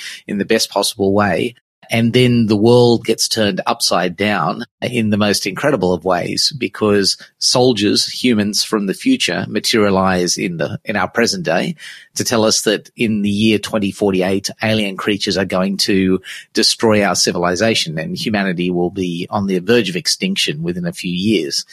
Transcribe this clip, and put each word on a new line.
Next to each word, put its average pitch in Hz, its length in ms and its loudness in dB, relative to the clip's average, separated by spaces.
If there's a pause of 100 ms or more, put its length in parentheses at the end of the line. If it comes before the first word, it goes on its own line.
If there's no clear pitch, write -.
(260)
in 104 100 -6
the 98 80 -2
best 110 240 0
possible 98 460 0
way. 104 400 0 (360)
And 113 240 2
then 120 320 4
the 107 100 4
world 120 480 6
gets - 240 0
turned 101 380 0
upside 92 500 0
down 104 480 -2 (160)
in 113 300 -2
the 104 80 2
most 104 280 0
incredible 98 460 0
of 87 140 -2
ways, 90 500 -2
because 104 640 0 (200)
soldiers, 113 680 2
humans 104 580 0
from 101 220 -2
the 92 80 -2
future, 113 540 0
materialize 95 880 0
in 90 180 -4
the, 80 280 -4
in 107 120 -6
our 92 120 -2
present 98 360 0
day 101 300 0 (400)
to 104 100 -4
tell 110 200 2
us 110 180 2
that 104 340 0
in 110 260 0
the 101 60 0
year 104 300 2
twenty 101 320 -4
forty-eight, 95 580 0 (140)
alien 107 340 -2
creatures 101 400 -2
are 98 80 0
going 95 340 -2
to 95 440 2 (320)
destroy 107 500 2
our 90 120 0
civilization 90 840 0
and 87 180 -6
humanity 95 540 -2
will 87 200 0
be 90 380 -4
on 104 180 -2
the 95 120 0
verge 98 320 2
of 87 60 -6
extinction - 640 -2
within 87 240 -4
a 85 80 -4
few 90 180 -6
years. 90 600 -2